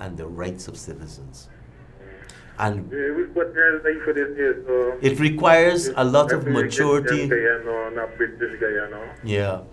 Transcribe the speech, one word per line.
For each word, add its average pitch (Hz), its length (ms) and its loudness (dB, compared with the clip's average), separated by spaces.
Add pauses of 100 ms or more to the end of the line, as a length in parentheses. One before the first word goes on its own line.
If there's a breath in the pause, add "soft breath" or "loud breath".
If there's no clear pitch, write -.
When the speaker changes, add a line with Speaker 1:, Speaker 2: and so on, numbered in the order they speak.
Speaker 1:
and 92 160 -10
the 80 100 -10
rights 87 400 -8
of 82 100 -14
citizens. 80 720 -16 (1120 loud breath)
And 104 340 -2
Speaker 2:
Yeah, 143 240 -2
we 175 80 0
put 170 300 -2
there, 160 200 6
like, 156 300 -2
for 151 80 2
this 143 240 -2
here, 131 300 0
so 127 340 2
Speaker 1:
it 135 200 2
requires 165 680 4
a 131 160 2
lot 135 280 6
of 131 120 0
Speaker 2:
That's 131 100 0
why 120 80 2
you 117 60 0
get 117 100 -4
Speaker 1:
maturity. 143 480 2
Speaker 2:
them - 40 0
guy, 123 60 2
you 117 280 0
know, 113 260 -6
not 113 260 -6
British 113 440 -4
guy, 110 80 0
you 104 220 -4
know. 107 140 -12 (200)
Speaker 1:
Yeah. 101 360 -2 (120)